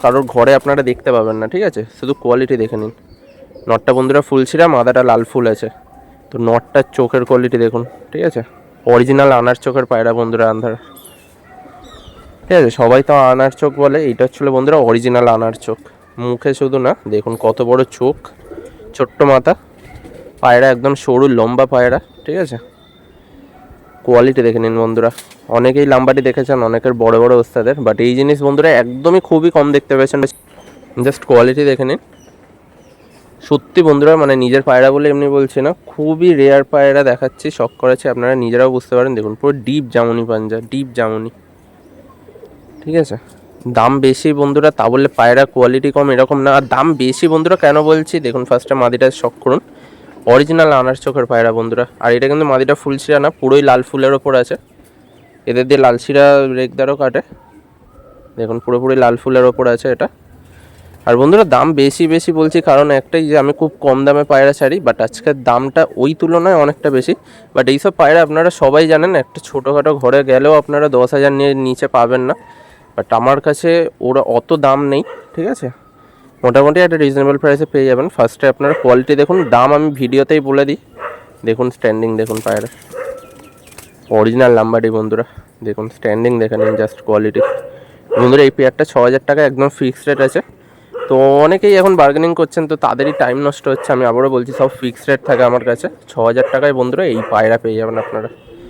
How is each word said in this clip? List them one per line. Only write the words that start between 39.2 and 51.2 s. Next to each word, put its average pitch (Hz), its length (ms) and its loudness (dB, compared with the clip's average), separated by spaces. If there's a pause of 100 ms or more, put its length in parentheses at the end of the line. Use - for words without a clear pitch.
পুরো 143 120 -2 (140)
ডিপ 139 180 -4 (100)
জামুনি 117 360 0
পাঞ্জা, 110 280 -6 (140)
ডিপ 135 160 -8 (100)
জামুনি, 110 340 -6 (1500)
ঠিক 156 180 -4
আছে? 107 140 -6 (640)
দাম 117 140 2 (140)
বেশি 131 220 0 (120)
বন্ধুরা, 143 380 2
তা 110 140 0
বললে 135 160 2 (100)
পায়রা 120 240 4 (120)
কোয়ালিটি 131 420 2
কম 143 180 0
এরকম 131 300 0
না। 139 140 2
আর 139 60 0 (100)
দাম 131 120 0 (160)
বেশি 131 300 -2
বন্ধুরা 160 320 0
কেন 143 120 4 (140)
বলছি, 160 240 0 (120)
দেখুন 127 220 -4
ফার্স্টে 131 340 -2
মাদিটা 123 240 0 (140)
শখ 120 140 -6 (100)
করুন, 135 160 0 (720)
অরিজিনাল 156 380 4 (100)
আনার 127 240 -2
চোখের 135 260 -2